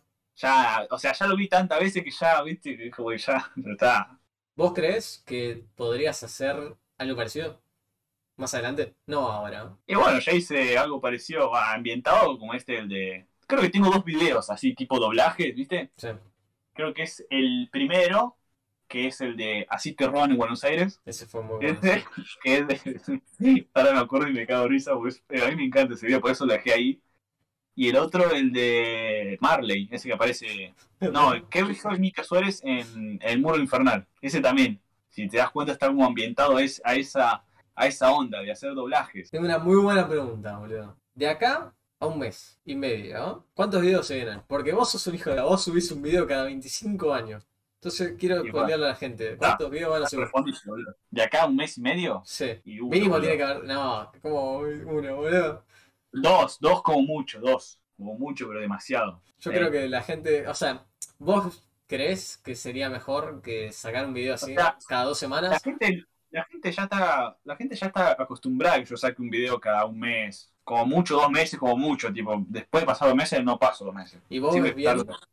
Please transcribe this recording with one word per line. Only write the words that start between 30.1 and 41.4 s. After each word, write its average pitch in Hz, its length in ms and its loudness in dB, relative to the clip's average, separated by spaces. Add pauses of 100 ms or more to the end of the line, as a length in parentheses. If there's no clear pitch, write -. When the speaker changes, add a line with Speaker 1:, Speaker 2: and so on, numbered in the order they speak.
Speaker 1:
aparece, 104 600 -4 (140)
Speaker 2:
<laughs> - 120 -20
Speaker 1:
no, 151 340 4
el 117 140 -6
que 180 140 0
dijo 202 300 -4
Mica 185 300 0
Suárez 190 420 0
en 113 580 -4
El 120 180 2
Muro 160 180 2
Infernal. 127 480 2 (140)
Ese 139 200 -2
también, 127 400 4 (280)
si 107 200 -6
te 117 100 0
das 123 120 2
cuenta, 143 220 -2
está 139 160 0
como 139 180 4
ambientado 120 500 2
a 131 60 4
es-, 135 220 -2
a 120 100 2
esa, 131 500 0 (300)
a 120 120 4
esa 135 260 4
onda 120 280 0
de 101 100 -6
hacer 139 240 -8
doblajes. 123 560 -4
Speaker 2:
Tengo 165 140 -4
una 170 140 2
muy 175 180 6
buena 202 320 4
pregunta, 113 480 -6
boludo. 107 400 -12 (180)
De 139 140 -2
acá 254 460 -2 (260)